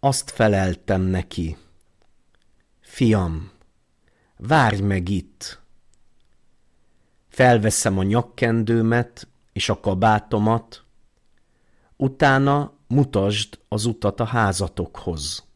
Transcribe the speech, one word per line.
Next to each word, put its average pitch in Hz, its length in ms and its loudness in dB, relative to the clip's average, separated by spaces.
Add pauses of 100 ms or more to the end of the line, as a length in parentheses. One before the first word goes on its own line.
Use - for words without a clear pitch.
Azt - 300 -2
feleltem 95 720 0
neki: 90 540 -4 (1200)
„Fiam, 92 720 -2 (880)
várj 117 440 2
meg 95 280 -2
itt.” - 540 -8 (1700)
Felveszem 110 720 2
a 95 40 0
nyakkendőmet 117 1300 0 (240)
és - 160 -6
a - 120 -2
kabátomat, 107 1040 0 (1120)
utána 139 920 0
mutasd 104 720 -2 (100)
az 107 160 -4
utat 110 360 -4
a 117 40 0
házatokhoz. 92 1300 -4